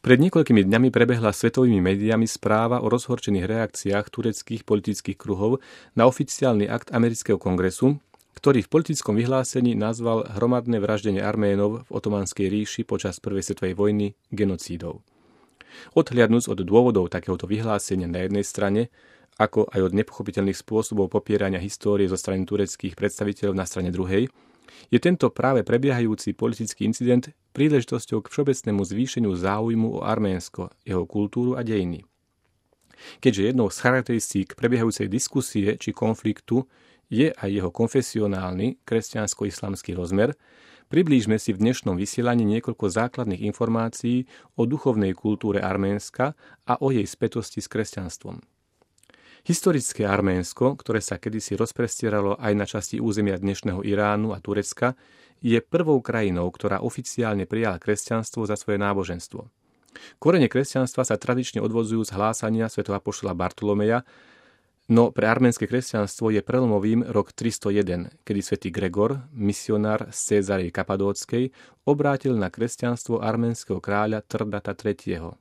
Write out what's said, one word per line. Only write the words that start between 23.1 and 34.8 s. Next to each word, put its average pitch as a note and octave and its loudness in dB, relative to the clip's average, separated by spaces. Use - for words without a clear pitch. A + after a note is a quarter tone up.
na F#2+ -2
strane F2+ -4
druhej, F#2 0
je A#2+ 4
tento F3 2
práve C3 2
prebiehajúci A#2+ 0
politický A2+ -4
incident B2 2
príležitosťou C3+ 0
k - -18
všeobecnému A#2+ 0
zvýšeniu G#2+ -2
záujmu A2 0
o - -
Arménsko, F#2+ -2
jeho F#2 -2
kultúru A#2+ -2
a B2 -4
dejiny. F#2+ -2
Keďže A2 4
jednou A2+ 2
z - -12
charakteristík A#2+ 0
prebiehajúcej A2+ 0